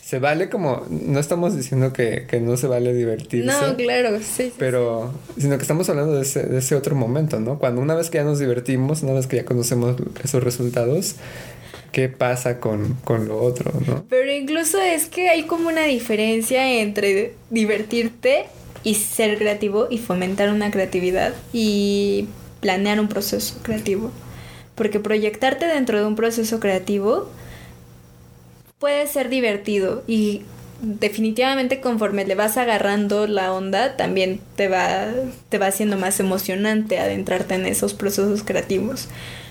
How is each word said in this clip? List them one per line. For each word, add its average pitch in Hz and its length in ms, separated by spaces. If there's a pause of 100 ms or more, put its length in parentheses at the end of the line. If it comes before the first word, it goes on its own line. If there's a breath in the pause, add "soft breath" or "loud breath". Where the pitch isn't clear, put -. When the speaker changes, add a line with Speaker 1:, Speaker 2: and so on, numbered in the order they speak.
Speaker 1:
Se - 140
vale 156 320
como, 160 400
no 139 300
estamos 175 360
diciendo 131 380
que, 117 340
que 120 140
no 120 160
se 135 80
vale 123 300
divertirse, 120 500
Speaker 2:
No, 277 320
claro, 240 400
sí, 220 280
sí, 240 120
Speaker 1:
pero, 123 560 (220)
Speaker 2:
sí. - 80
Speaker 1:
sino 139 140
que 135 40
estamos 160 260
hablando 151 280
de 135 80
ese, 135 240
de 127 100
ese 127 160
otro 147 220
momento, 131 440
¿no? 131 200
Cuando 123 200
una 147 140
vez 165 160
que 165 80
ya 147 60
nos 147 160
divertimos, 131 640
una 135 100
vez 131 140
que 131 80
ya 117 100
conocemos 123 520 (260)
esos 127 200
resultados, 123 680 (760 loud breath)
¿qué 131 180
pasa 123 500
con, 104 440
con 113 240
lo 107 120
otro, 123 320 (140)
no? 127 240
Speaker 2:
Pero 262 240
incluso 311 480
es 339 240
que 359 240
hay 330 140
como 330 260
una 320 140
diferencia 233 1000
entre 208 540 (160)
divertirte 233 920 (380)
y 214 120
ser 214 420
creativo 208 540
y 226 80
fomentar 190 500
una 208 220
creatividad 185 640 (180)
y 202 720 (340)
planear 202 380
un 214 100
proceso 202 520
creativo. 214 480 (640 loud breath)
Porque 202 260
proyectarte 214 680
dentro 254 320
de 208 80
un 214 80
proceso 226 440
creativo 202 720 (1500 loud breath)
puede 285 280
ser 262 220
divertido 208 760
y 214 360 (380)
definitivamente 233 1000
conforme 208 440
le 190 100
vas 214 220
agarrando 208 680
la 190 260
onda, 196 440
también 185 420 (160)
te 202 140
va, 185 380 (420)
te 208 80
va 196 140
siendo 208 260
más 190 240
emocionante 196 760
adentrarte 190 560
en 185 100
esos 202 280
procesos 202 500
creativos. 196 640 (440 loud breath)